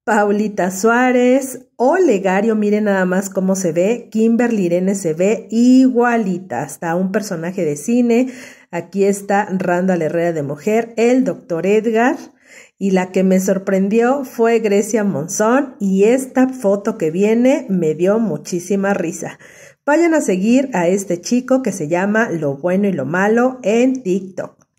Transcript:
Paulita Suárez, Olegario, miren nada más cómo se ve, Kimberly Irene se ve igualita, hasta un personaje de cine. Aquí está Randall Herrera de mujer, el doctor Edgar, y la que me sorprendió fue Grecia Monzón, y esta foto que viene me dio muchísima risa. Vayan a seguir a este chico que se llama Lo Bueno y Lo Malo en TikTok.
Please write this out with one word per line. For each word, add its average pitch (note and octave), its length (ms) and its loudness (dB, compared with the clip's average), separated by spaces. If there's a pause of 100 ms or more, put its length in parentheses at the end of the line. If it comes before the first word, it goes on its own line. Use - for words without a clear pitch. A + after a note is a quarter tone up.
Paulita G#3 680 0
Suárez, B3 1040 2
Olegario, A3+ 800 2
miren G#3 300 0
nada G3 200 2
más F#3 260 -2
cómo F#3+ 260 0
se F3+ 160 -2
ve, G3+ 400 0
Kimberly A3+ 540 2
Irene F#3 280 0
se F3+ 180 -4
ve F#3+ 380 -2
igualita, A#3 1120 2
hasta E3 320 -6
un F#3 160 -2
personaje F#3 540 -4
de D3 100 -2
cine. A#3+ 540 0 (420)
Aquí F3 320 -6
está G3+ 480 0
Randall F3+ 520 0
Herrera E3+ 300 -2
de D3+ 120 -4
mujer, G#3 520 -4
el A#3+ 280 2
doctor E3+ 420 -4
Edgar, A3 480 2 (640)
y F#3+ 140 -2
la F#3 180 0
que F#3+ 140 0
me F#3+ 160 4
sorprendió G3+ 840 0
fue A#3 360 0
Grecia G#3 420 0
Monzón, G#3+ 800 0
y G3 240 2
esta C4 440 2
foto G3+ 480 -2
que D#3+ 140 -2
viene A#3 580 2
me E3 280 0
dio F#3+ 240 2
muchísima G3 720 -4
risa. - 460 -8 (460)
Vayan D#4+ 280 2
a D4+ 60 2
seguir A#3 520 2
a F3 160 0
este F#3 320 -2
chico B3+ 420 0
que A3+ 80 -4
se F3 160 -6
llama G3+ 420 0
Lo D3+ 280 -4
Bueno F#3 320 0
y F#3 40 0
Lo C3+ 120 -4
Malo G#3+ 580 0
en A#3+ 400 0
TikTok. - 640 -6 (120)